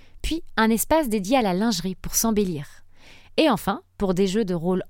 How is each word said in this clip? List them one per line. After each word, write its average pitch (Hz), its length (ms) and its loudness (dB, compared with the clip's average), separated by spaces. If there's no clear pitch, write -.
puis 320 180 -2
un 220 140 4
espace 302 360 2
dédié 214 300 0
à 247 60 2
la 190 100 0
lingerie 190 400 -2
pour - 220 -8
s'embellir. 196 500 0
Et 320 100 4
enfin, 233 360 0
pour 190 160 0
des 196 100 2
jeux 202 180 0
de 180 120 -2
rôle 180 340 -2